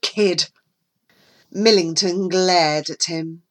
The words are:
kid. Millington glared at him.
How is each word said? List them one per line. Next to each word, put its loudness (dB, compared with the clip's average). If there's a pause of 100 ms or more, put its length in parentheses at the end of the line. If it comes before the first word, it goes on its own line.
kid. 0 (1040)
Millington 0
glared 0
at -8
him. -6